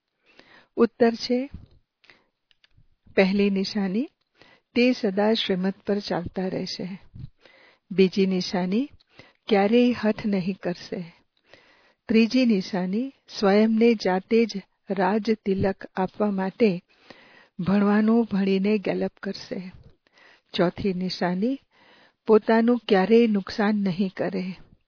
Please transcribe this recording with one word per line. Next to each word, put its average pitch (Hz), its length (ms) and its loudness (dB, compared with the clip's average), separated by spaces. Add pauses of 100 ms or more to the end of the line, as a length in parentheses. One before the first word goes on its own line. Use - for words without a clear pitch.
(760)
ઉત્તર 233 380 2
છે, 247 360 -4 (1700)
પહેલી 202 340 2
નિશાની, 196 580 -4 (680)
તે 247 180 4
સદા 208 420 0
શ્રીમત 190 400 -2 (120)
પર 202 120 0
ચાલતા 185 500 -6
રહેશે. 185 500 -8 (920)
બીજી 190 360 2
નિશાની, 185 640 -2 (580)
ક્યારેય 226 440 4 (120)
હઠ 220 220 -2
નહીં 190 360 -2
કરશે. 175 520 -8 (960)
ત્રીજી 226 380 4
નિશાની, 202 680 -2 (160)
સ્વયંને 220 680 4
જાતે 208 520 0
જ 202 160 -8 (280)
રાજ 202 400 0 (140)
તિલક 196 420 -2 (100)
આપવા 208 340 -2
માટે 190 520 0 (800)
ભણવાનું 208 720 2
ભણીને 196 460 0
ગેલપ 185 340 -4 (100)
કરશે. 190 500 -10 (800)
ચોથી 180 420 -2
નિશાની, 185 640 -4 (680)
પોતાનું 226 600 4
ક્યારેય 220 380 4
નુકસાન 208 500 -2
નહીં 196 400 -2
કરે. 185 400 -6 (320)